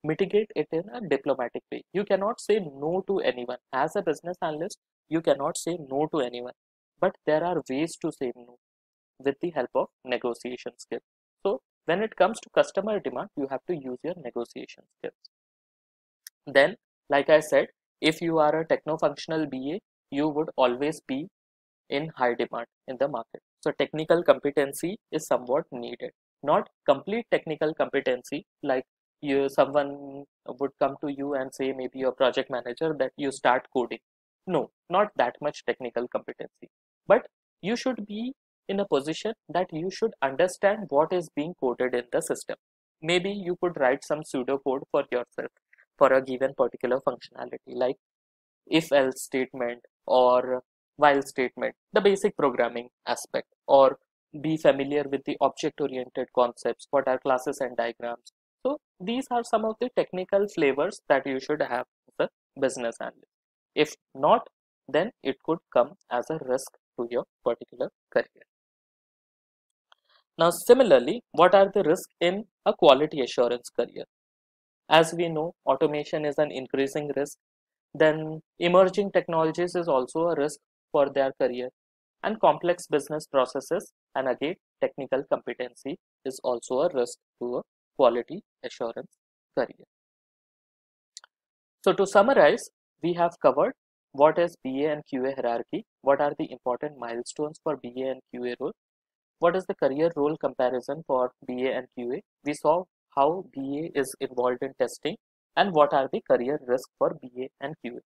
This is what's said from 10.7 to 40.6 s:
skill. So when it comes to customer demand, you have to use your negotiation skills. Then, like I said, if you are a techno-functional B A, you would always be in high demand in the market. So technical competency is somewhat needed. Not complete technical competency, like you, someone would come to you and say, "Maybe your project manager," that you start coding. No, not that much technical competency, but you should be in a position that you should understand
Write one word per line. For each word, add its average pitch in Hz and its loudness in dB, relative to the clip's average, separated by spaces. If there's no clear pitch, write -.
skill. - -10
So 220 0
when 175 0
it 220 -6
comes 202 4
to - -20
customer 196 0
demand, 135 -6
you 139 -4
have 131 -8
to 180 -2
use 131 -8
your 170 -6
negotiation 123 -10
skills. - -10
Then, 147 4
like 139 2
I 156 8
said, 156 2
if 160 2
you 165 0
are 151 2
a 165 -6
techno-functional 156 -2
B 135 -6
A, 220 -8
you 147 0
would 151 -2
always 135 0
be 143 -6
in 156 -4
high 123 0
demand 117 -6
in 131 -8
the 139 0
market. 120 -10
So 151 -2
technical 156 0
competency 147 0
is 156 -6
somewhat 127 -2
needed. 120 -12
Not 160 0
complete 196 0
technical 156 -2
competency, 135 -4
like 131 -2
you, 139 2
someone 139 -2
would 135 -6
come 139 0
to 147 -6
you 139 -6
and 131 -6
say, 135 -4
"Maybe 131 -10
your 131 0
project 127 0
manager," 123 -4
that 131 -2
you 139 -4
start 131 0
coding. 117 -2
No, 156 -2
not 202 2
that 123 0
much 147 -6
technical 120 -4
competency, - -10
but 202 4
you 208 -2
should 233 -4
be 226 -8
in 196 -2
a 202 -2
position 156 -2
that 175 -2
you 165 -4
should 226 -2
understand 185 0